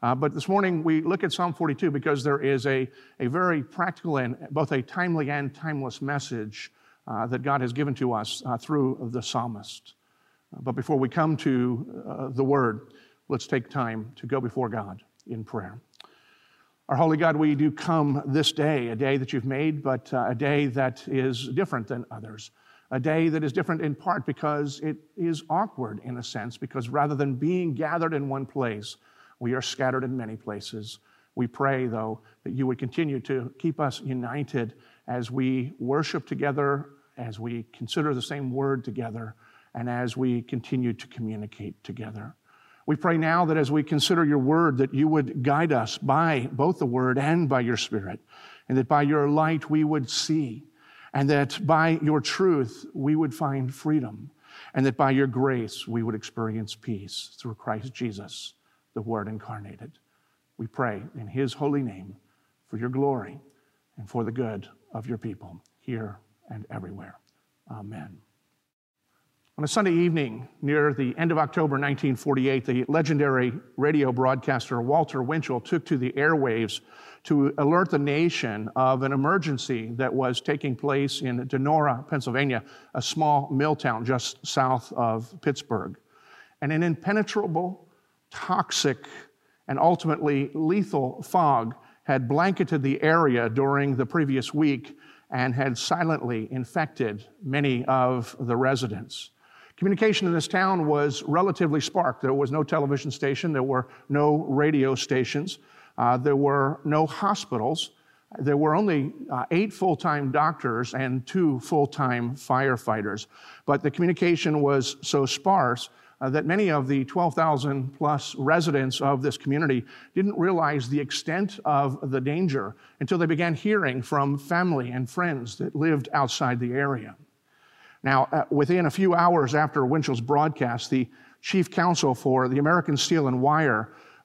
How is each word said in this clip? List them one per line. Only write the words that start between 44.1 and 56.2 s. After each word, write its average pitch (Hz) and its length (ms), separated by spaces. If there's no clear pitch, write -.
your 147 160
word, 151 380
that 135 160
you 143 160
would 139 340
guide 151 300
us 113 240
by 143 560
both 160 260
the 147 60
word 127 320
and 156 320
by 131 100
your 117 160
spirit, 101 460
and 131 100
that 123 100
by 147 140
your 147 280
light 156 400
we 156 140
would 151 260
see, 143 540
and 139 160
that 143 380
by 160 340
your 151 200
truth 151 720
we 151 240
would 156 160
find 139 420
freedom, 127 560
and 135 120
that 127 100
by 135 160
your 135 160
grace 127 600
we 117 160
would 113 120
experience 110 580